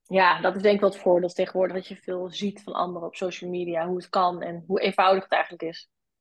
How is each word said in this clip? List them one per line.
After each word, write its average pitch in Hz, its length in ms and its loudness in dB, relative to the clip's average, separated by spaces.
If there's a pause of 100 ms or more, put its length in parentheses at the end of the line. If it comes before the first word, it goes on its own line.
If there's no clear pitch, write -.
ja, 180 400 4
dat 185 140 2
is 196 60 -6
denk 208 140 6
ik 202 60 -2
wel 202 80 4
het - 100 -4
voordeel 180 300 4
tegenwoordig, 180 460 -2
dat 185 120 -8
je 196 80 -16
veel 185 360 -8
ziet 196 320 -8
van 180 100 -12
anderen 175 340 -4
op - 80 -14
social 180 340 -8
media, 175 380 -4
hoe 185 80 -4
het 180 140 -8
kan 180 320 0
en 170 260 -8
hoe 190 140 0
eenvoudig 190 420 4
het - 80 -20
eigenlijk 165 320 -2
is. 165 260 -10 (320)